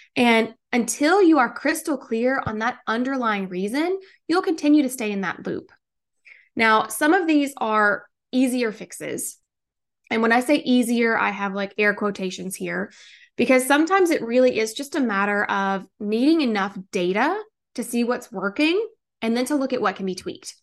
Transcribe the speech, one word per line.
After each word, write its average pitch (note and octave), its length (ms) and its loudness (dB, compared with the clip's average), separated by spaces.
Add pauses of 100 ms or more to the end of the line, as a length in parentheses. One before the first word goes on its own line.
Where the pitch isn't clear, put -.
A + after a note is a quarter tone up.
(140)
And A3+ 380 2 (180)
until D4 520 2
you D#4+ 160 6
are A#3 120 2
crystal D#4+ 460 -4
clear B3 480 -2
on G#3+ 140 -6
that A#3+ 280 -4
underlying A3+ 600 -2
reason, B3 500 -4 (300)
you'll F4+ 140 2
continue D4+ 400 2
to B3+ 80 -2
stay A3 200 -4
in G3 120 -4
that - 240 -8
loop. - 260 -8 (800)
Now, A3 340 2
some D4+ 260 2
of F#4 120 2
these C#4+ 300 2
are G#3+ 480 0 (260)
easier B3 420 0
fixes. - 640 -10 (720)
And A3+ 100 0
when A3+ 120 2
I B3 80 4
say D4 160 2
easier, A#3+ 640 2
I G3+ 120 0
have, G3 240 -6
like, G3 240 -4
air G#3 160 2
quotations F#3+ 600 -6
here. F#3 380 -6 (460)
Because B3+ 280 4
sometimes E4 440 4
it C#4+ 100 0
really B3 380 2
is A3 160 -2
just C#4+ 220 -8
a D4+ 40 0
matter G#3 440 0
of G3 420 -2 (120)
needing B3 440 2
enough G#3 340 -2 (160)
data G#3 480 0 (360)
to A#3+ 80 -6
see A#3+ 200 -2
what's A#3+ 260 -4
working D4 560 0 (360)
and A3+ 120 0
then B3 120 -2
to D4 80 -2
look C4 180 -2
at B3 80 -2
what F#3+ 160 0
can G3 80 -8
be F#3 120 -4
tweaked. - 460 -14